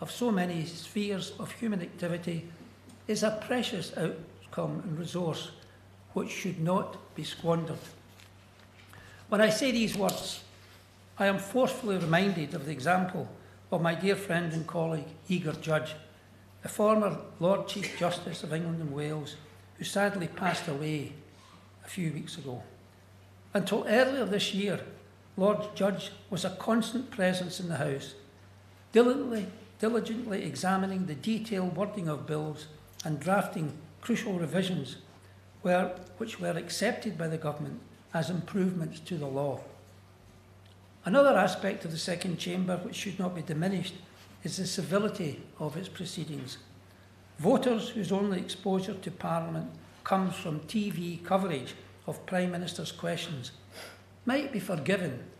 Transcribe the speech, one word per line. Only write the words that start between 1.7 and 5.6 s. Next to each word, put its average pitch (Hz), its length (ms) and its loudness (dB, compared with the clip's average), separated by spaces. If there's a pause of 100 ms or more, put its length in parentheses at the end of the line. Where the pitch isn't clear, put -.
activity 170 680 -4 (580)
is 214 140 2
a 214 240 2
precious 233 500 -2
outcome - 880 -4
and 156 140 -4
resource 175 540 -2 (640)